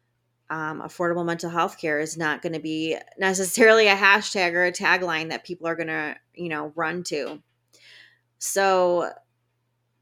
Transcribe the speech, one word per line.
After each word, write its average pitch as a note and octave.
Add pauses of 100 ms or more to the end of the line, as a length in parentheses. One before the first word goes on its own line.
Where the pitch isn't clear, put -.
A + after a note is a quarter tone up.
(500)
um, D#3
affordable E3+
mental E3+
health E3+
care D3+
is D3+
not D#3
gonna E3
be D#3 (200)
necessarily G3
a G3
hashtag G3
or F3
a F3+
tagline F3
that C#3
people E3+
are E3
gonna, D#3+ (180)
you F3
know, D3+
run E3
to. D3 (1000)
So F3+ (880)